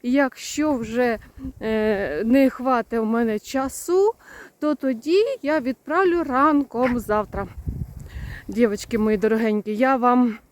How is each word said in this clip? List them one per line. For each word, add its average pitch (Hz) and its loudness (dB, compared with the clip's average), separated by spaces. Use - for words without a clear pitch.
Якщо 277 0
вже, 233 -2
е, 208 -2
не 262 6
хватить 240 -2
в 220 0
мене 226 0
часу, 359 0
то 302 0
тоді 277 0
я 302 0
відправлю 330 0
ранком 262 2
завтра. 202 -4
Дівочки 208 -2
мої 214 2
дорогенькі, 214 0
я 262 2
вам 247 2